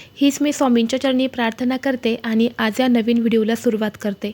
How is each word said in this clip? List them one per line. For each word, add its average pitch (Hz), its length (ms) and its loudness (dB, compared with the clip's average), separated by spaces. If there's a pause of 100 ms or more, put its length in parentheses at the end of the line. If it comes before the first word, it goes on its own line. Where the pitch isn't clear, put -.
(160)
हीच 277 260 2
मी 294 120 0
स्वामींच्या 240 480 0
चरणी 262 260 0
प्रार्थना 247 500 -4
करते 254 360 -2 (100)
आणि 226 340 2
आज 220 240 0
या 254 60 2
नवीन 233 320 2
व्हिडिओला 226 360 2
सुरुवात 220 460 -2
करते. 208 320 -6